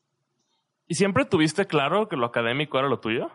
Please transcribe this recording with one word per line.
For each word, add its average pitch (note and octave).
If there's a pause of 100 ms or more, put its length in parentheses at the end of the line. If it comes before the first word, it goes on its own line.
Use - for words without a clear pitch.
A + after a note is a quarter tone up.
(880)
¿Y E3+
siempre G3+
tuviste E3
claro F3
que E3+
lo A#2+
académico B2
era C#3
lo A2+
tuyo? C3